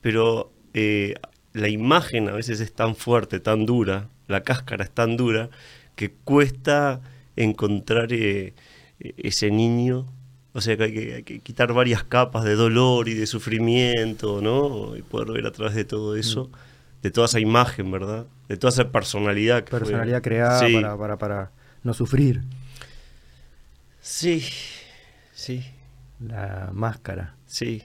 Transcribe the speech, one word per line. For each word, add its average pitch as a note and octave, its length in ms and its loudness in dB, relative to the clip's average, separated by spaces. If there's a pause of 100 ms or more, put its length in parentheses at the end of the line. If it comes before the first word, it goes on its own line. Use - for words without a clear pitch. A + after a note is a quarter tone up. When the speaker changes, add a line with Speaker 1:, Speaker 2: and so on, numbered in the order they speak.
Speaker 1:
pero, A2+ 500 2 (220)
eh, G#2 420 0 (380)
la G#2+ 160 0
imagen A#2 580 2
a G2 60 -4
veces A2+ 260 -4
es A2+ 140 -6
tan A2+ 240 0
fuerte, A2 420 0
tan A2 260 2
dura, G#2+ 440 0 (180)
la G2 160 0
cáscara G#2 400 -4
es - 80 -8
tan A#2 240 0
dura, A#2 340 0 (460)
que G#2 160 -6
cuesta C#3+ 880 2 (380)
encontrar, A2 760 0
eh, G2+ 420 -2 (460)
ese - 520 -2
niño. A#2+ 540 2 (480)
O A#2 80 -8
sea, A2 140 0
que A2 80 0
hay A2 100 -2
que, A2+ 240 -6
hay A#2 60 -14
que - 160 -14
quitar A#2+ 320 -2
varias A#2+ 320 4
capas B2 400 2
de G#2+ 120 4
dolor A#2 520 4
y A2+ 60 -2
de A2 140 -2
sufrimiento, A2+ 1120 0
¿no? A2+ 560 0
Y G2+ 60 -12
poder A2+ 280 -6
ver A2+ 140 -4
a A2 60 -4
través G#2+ 240 -4
de G#2+ 100 0
todo G#2+ 320 -4
eso, A2+ 340 -4
Speaker 2:
Mm. - 520 -20
Speaker 1:
de F#2+ 80 -2
toda A#2 160 4
esa A#2 120 2
imagen, A2 520 2
¿verdad? G#2 340 -6 (240)
De G2+ 80 -6
toda B2+ 160 4
esa B2+ 180 0
personalidad G#2 720 2
que - 60 -16
fue. B2 100 -4
Speaker 2:
Personalidad A2+ 440 -2
creada A#2+ 440 2
Speaker 1:
Sí. A#2 60 6
Speaker 2:
para, G#2 240 2
para, G#2 200 -6
para G2+ 340 -4 (320)
no A#2+ 100 -2
sufrir. B2+ 480 2 (1600)
Speaker 1:
Sí, E3 420 -2 (880)
sí. B2+ 300 -10 (560)
Speaker 2:
La G2 540 -10
máscara. F#2+ 600 -6 (100)
Speaker 1:
Sí. A#2 400 -6